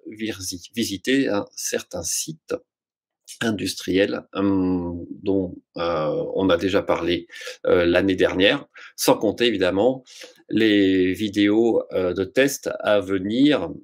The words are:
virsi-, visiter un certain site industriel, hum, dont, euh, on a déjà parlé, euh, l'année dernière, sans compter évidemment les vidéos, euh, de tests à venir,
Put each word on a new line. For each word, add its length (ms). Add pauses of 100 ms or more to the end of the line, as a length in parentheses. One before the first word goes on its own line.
virsi-, 680
visiter 540
un 240
certain 500
site 520 (880)
industriel, 840 (100)
hum, 720 (160)
dont, 320 (240)
euh, 460 (100)
on 160
a 80
déjà 240
parlé, 460 (360)
euh, 220
l'année 300
dernière, 500 (300)
sans 180
compter 320
évidemment 580 (480)
les 600
vidéos, 800
euh, 200
de 120
tests 460 (100)
à 180
venir, 720 (140)